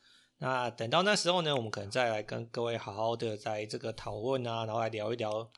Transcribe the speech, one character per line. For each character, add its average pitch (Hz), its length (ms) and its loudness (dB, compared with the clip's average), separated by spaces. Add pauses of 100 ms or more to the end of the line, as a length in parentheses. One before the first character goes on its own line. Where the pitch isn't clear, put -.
(400)
那 131 300 0
等 117 180 -4
到 151 140 6
那 208 140 6
时 170 160 4
候 180 100 4
呢， 151 140 2
我 131 40 2
们 110 120 -2
可 104 100 -4
能 98 80 -8
再 123 200 4
来 107 120 0
跟 117 240 -6
各 117 160 -4
位 117 160 0
好 107 160 -8
好 113 220 0
的 117 200 -2
在 107 300 -4
这 117 100 -6
个 113 160 -4
讨 104 260 -8
论 127 280 0
啊， 113 200 -2
然 107 100 -2
后 113 40 2
来 113 100 2
聊 110 220 -2
一 123 40 -2
聊 110 420 -2